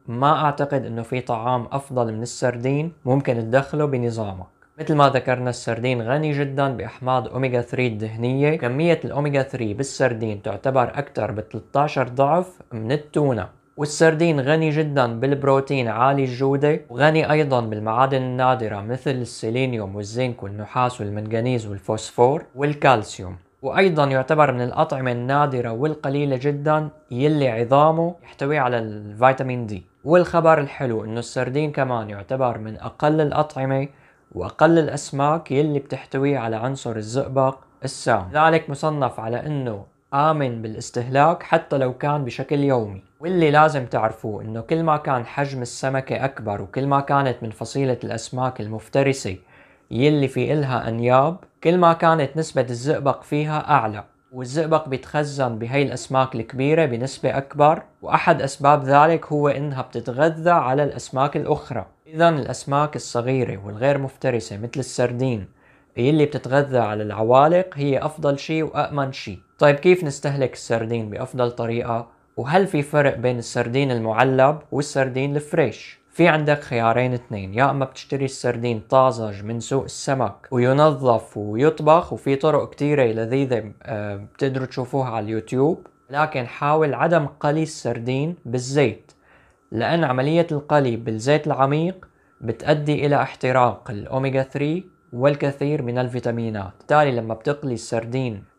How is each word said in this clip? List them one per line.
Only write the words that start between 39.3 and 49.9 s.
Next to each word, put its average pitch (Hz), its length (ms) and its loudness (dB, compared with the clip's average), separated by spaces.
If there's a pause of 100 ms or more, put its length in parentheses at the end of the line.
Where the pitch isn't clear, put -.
إنه 127 400 -6 (280)
آمن 143 480 0
بالاستهلاك 127 840 0
حتى 165 340 0
لو 127 200 0
كان 147 280 -2
بشكل 135 340 -4
يومي. 117 440 0 (160)
واللي 165 320 2
لازم 147 340 4
تعرفوه 110 560 -4
إنه 110 200 -8
كل 165 220 -2
ما 156 140 2
كان 135 280 -2
حجم 135 360 -6
السمكة 131 640 -4
أكبر، 104 360 -4
وكل 131 260 -4
ما 139 120 4
كانت 139 440 0
من 113 60 -6
فصيلة 127 540 -2
الأسماك 123 580 -6
المفترسة 110 760 -2 (540)